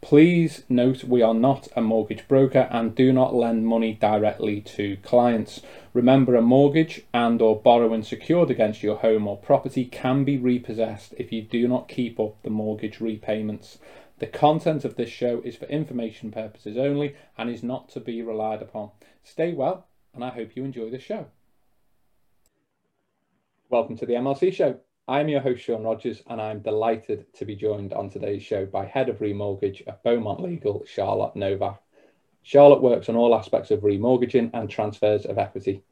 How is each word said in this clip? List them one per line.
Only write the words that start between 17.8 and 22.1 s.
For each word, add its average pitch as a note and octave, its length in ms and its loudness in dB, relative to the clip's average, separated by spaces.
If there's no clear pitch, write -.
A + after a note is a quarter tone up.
to B2+ 100 -12
be A#2 200 -8
relied A2 400 -6
upon. G#2 280 -12
Stay E3 300 -4
well, D#3+ 340 -4
and B2 120 -10
I B2+ 40 -8
hope A2+ 280 -12
you C3 80 -8
enjoy B2 240 -10
the B2+ 100 -12
show. D#3 280 -10